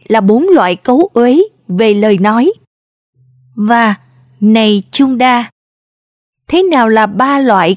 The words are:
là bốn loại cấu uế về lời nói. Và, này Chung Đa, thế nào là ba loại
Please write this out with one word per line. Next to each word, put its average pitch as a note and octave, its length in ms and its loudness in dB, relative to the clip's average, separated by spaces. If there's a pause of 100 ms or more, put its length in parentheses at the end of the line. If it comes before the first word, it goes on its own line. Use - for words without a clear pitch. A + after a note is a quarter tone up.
là A3 120 0
bốn A3 280 0
loại G3 280 2
cấu C#4 360 -2
uế B3 300 2 (260)
về G#3 260 0
lời G#3 240 0
nói. A3+ 340 0 (1040)
Và, A3 380 0 (460)
này G#3+ 500 0
Chung C4 280 -2
Đa, A#3+ 320 0 (1000)
thế F4 140 0
nào C#4+ 260 0
là A3 180 0
ba C4 320 -2
loại G3 380 0